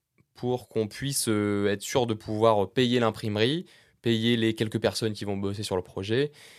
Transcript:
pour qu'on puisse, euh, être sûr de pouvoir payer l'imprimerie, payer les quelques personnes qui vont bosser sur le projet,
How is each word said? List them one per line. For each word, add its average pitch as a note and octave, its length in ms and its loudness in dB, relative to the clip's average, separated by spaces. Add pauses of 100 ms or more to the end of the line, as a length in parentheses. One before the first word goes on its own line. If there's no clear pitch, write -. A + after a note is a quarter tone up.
(340)
pour B2 340 -4
qu'on A2 200 -2
puisse, C3+ 400 -4
euh, G#2 420 2
être G2+ 120 -2
sûr B2 260 0
de A2 60 -2
pouvoir G#2+ 580 2
payer B2 260 2
l'imprimerie, A2+ 680 0 (360)
payer A#2 340 2
les A2 200 2
quelques G#2+ 240 -2
personnes G#2+ 320 0
qui G2+ 120 -10
vont G2+ 120 -4
bosser G2+ 260 -6
sur G2 140 -2
le F2+ 60 0
projet, A#2 500 -4 (260)